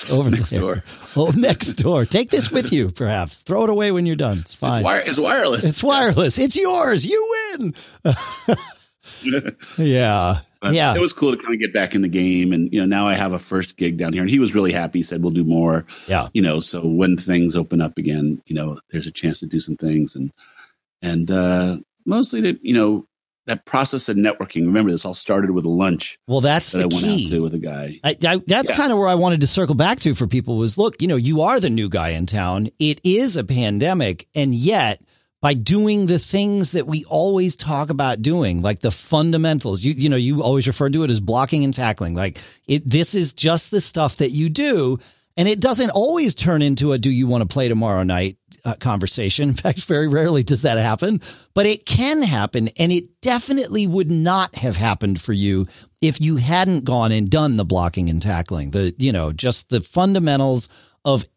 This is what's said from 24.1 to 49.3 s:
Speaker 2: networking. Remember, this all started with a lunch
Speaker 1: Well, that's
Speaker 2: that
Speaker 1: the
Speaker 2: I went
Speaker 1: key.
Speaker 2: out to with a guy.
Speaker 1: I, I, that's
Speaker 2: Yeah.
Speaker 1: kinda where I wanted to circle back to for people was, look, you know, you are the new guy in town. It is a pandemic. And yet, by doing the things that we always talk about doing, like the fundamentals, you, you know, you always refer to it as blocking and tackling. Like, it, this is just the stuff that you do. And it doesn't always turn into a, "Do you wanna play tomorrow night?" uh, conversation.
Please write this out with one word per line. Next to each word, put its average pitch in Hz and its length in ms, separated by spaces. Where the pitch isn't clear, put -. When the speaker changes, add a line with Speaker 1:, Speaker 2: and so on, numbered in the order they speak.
Speaker 2:
networking. 95 480
Remember, 98 260
this 85 140
all 90 80
started 98 380
with 90 140
a 82 40
lunch 87 580
Speaker 1:
Well, 127 140
that's 147 320
Speaker 2:
that 185 60
Speaker 1:
the - 60
Speaker 2:
I 180 60
went 190 40
Speaker 1:
key. 196 200
Speaker 2:
out 78 60
to 82 100
with 80 140
a 82 40
guy. 71 440
Speaker 1:
I, 151 120
I, 180 180
that's 226 240
Speaker 2:
Yeah. 208 60
Speaker 1:
kinda 285 220
where 196 100
I 180 80
wanted 170 260
to 139 60
circle 156 280
back 196 260
to 147 120
for 117 140
people 120 300
was, 113 200
look, 214 240
you 170 60
know, 170 80
you 143 260
are 226 180
the 175 100
new 113 200
guy 85 200
in 82 160
town. 98 440
It 151 240
is 196 340
a 123 60
pandemic. 117 920
And 139 180
yet, 127 480
by 147 140
doing 202 520
the 170 120
things 202 520
that 156 140
we 156 200
always 185 500
talk 147 340
about 135 320
doing, 113 400
like 101 200
the 113 100
fundamentals, 156 920
you, 147 100
you 139 160
know, 135 80
you 131 260
always 131 240
refer 139 220
to 151 140
it 147 60
as 113 120
blocking 131 420
and 135 100
tackling. 110 400
Like, 90 240
it, 147 200
this 160 280
is 170 180
just 160 380
the 208 100
stuff - 360
that 135 140
you 156 180
do. 156 500
And 175 100
it 214 140
doesn't 247 300
always 269 440
turn 160 260
into 143 300
a, 135 60
"Do 123 120
you 131 160
wanna 120 200
play 127 240
tomorrow 110 340
night?" 92 320
uh, 117 120
conversation. 104 720